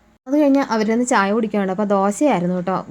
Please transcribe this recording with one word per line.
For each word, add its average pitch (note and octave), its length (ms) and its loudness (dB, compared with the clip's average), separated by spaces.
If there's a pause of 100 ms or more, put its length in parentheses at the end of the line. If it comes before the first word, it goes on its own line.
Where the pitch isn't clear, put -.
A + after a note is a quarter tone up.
(280)
അത് C#4+ 120 0
കഴിഞ്ഞ് C#4 200 4
അവരൊന്ന് A3+ 440 0
ചായ G3+ 280 2
കുടിക്കുകയാണ്. G#3 380 -2
അപ്പോൾ G3 140 -2
ദോശയായിരുന്നു G3 720 0
കേട്ടോ, F3+ 340 -4